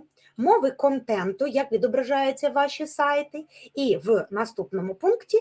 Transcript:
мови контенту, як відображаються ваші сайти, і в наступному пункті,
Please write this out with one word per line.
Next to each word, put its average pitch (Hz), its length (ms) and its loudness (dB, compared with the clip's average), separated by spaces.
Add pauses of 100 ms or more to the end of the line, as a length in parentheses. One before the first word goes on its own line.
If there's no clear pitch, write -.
(380)
мови 269 340 2
контенту, 233 760 -2
як 262 240 -2
відображаються 269 760 0
ваші 285 380 -2
сайти, 294 580 -2 (280)
і 254 300 2
в 202 280 2
наступному 190 640 -6
пункті, 427 460 0